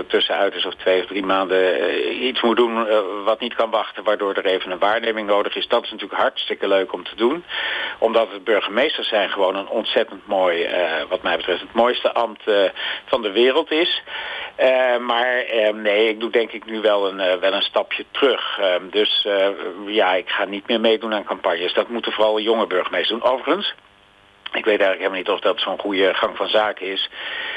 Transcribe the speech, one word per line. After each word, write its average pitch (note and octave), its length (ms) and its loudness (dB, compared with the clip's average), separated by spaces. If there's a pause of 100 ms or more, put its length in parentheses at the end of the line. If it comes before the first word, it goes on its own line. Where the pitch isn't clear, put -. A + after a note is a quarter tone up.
tussenuit G2 460 0
is F2+ 120 -4
of F2 80 -6
twee F#2 280 2
of - 40 -6
drie G2 180 -4
maanden, F#2 560 2
eh, E2 420 -2
iets B2+ 200 -2
moet A2+ 140 4
doen, A2+ 320 2
eh, G#2+ 100 4 (260)
wat G#2+ 160 2
niet A#2+ 140 -6
kan A2+ 160 0
wachten, G#2+ 340 -4
waardoor G2 300 0
er F#2 120 -2
even F#2 240 0
een F2+ 80 -6
waarneming A2 500 0
nodig G#2 280 2
is. G2 120 -4
Dat A#2 160 2
is - 60 -10
natuurlijk F#2+ 300 -6
hartstikke - 480 -2
leuk F#2+ 240 2
om F2+ 120 -8
te - 120 -14
doen, C3+ 280 0 (540)
omdat A2+ 340 4
het G2 120 -12
burgemeester A2+ 600 0
zijn G2+ 260 0
gewoon F#2+ 260 0
een F#2+ 120 -6
ontzettend A2 580 -2
mooi, F#2 380 2
eh, E2 440 -2
wat F#2 140 -2
mij F2+ 140 0
betreft, E2+ 240 -2
het - 140 -16
mooiste A#2+ 380 2
ambt, A2+ 360 -2
eh, G#2+ 60 4 (520)
van B2 160 0
de G#2 100 -2
wereld C3 380 4
is. E3 320 0 (540)
Eh, B2+ 420 4
maar, B2 400 0
eh, A2 360 2
nee, G#2+ 340 2
ik G#2+ 120 -2
doe A2+ 100 -4
denk A2+ 220 2
ik G#2+ 120 -10
nu A2 160 -8
wel G#2 280 4
een, F#2+ 120 -6
eh, F#2 180 2
wel F#2+ 140 0
een G2 100 0
stapje - 480 -2
terug. - 500 0
Ehm, F2+ 300 2
dus, G#2 360 2
eh, G2+ 220 2 (380)
ja, G2+ 280 2
ik F#2 140 -2
ga - 160 -2
niet G2 240 -6
meer A#2 120 0
meedoen A2 340 2
aan G2 100 -4
campagnes. F2+ 500 -2
Dat G#2+ 140 0
moeten A2+ 240 -4
vooral G#2+ 280 2
jonge G#2+ 260 2
burgemeesters F2+ 540 -2
doen. A2+ 120 2
Overigens, D3 420 -2 (800)
ik - 120 -4
weet G#2 160 4
eigenlijk F#2+ 180 2
helemaal F#2+ 200 -2
niet F2+ 120 -6
of F#2 100 0
dat F#2+ 200 0
zo'n F#2+ 180 -2
goede F#2+ 360 2
gang F#2 220 -2
van G2 120 -2
zaken G#2+ 380 0
is. F#2+ 220 -4 (480)